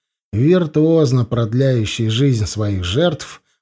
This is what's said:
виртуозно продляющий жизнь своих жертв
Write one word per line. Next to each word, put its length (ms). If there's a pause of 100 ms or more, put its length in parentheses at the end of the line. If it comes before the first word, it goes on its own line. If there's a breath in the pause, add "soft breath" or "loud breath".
(320)
виртуозно 920
продляющий 840
жизнь 380
своих 380
жертв 580 (180)